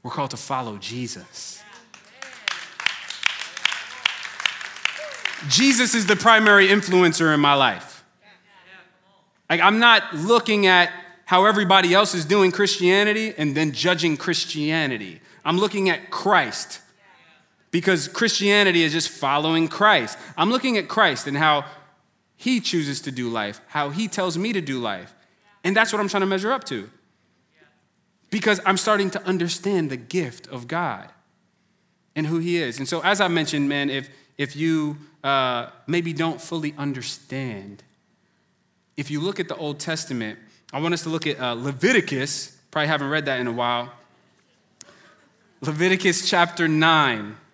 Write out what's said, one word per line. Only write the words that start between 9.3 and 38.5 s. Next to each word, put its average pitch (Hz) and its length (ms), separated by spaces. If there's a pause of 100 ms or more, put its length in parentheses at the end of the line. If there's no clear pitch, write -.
Like, 170 140
I'm 208 160
not 226 380
looking 214 500
at 180 260 (340)
how 185 200
everybody 190 480
else 202 220
is 160 100
doing 190 260
Christianity 202 880
and 151 160
then 151 200
judging 156 440
Christianity. 147 1040 (240)
I'm 170 140
looking 196 320
at - 180
Christ, - 680 (880)
because 175 380
Christianity 202 720
is 156 120
just 160 160
following 156 580
Christ. 190 500 (180)
I'm 175 140
looking 247 300
at - 80
Christ 170 400
and 143 100
how 151 280 (720)
he 247 220
chooses 143 420
to 135 100
do 120 180
life, 104 380
how 143 240
he 202 160
tells 185 280
me 208 160
to 196 100
do 135 180
life. 98 340 (500)
And 196 140
that's 220 160
what 208 60
I'm 202 80
trying 196 140
to 190 60
measure 196 240
up 269 140
to, 113 240 (1400)
because 214 360
I'm 190 120
starting 202 340
to - 120
understand 175 640
the 135 80
gift 123 500
of 120 200
God 143 420 (1080)
and 156 120
who 165 100
he 170 200
is. 127 200
And 135 100
so, 160 140
as 190 180
I 190 80
mentioned, 151 400
man, 143 220
if, 139 200 (280)
if 139 180
you, 151 420 (260)
uh, 127 440 (180)
maybe 165 280
don't 160 260
fully 151 380
understand, 127 1080 (1120)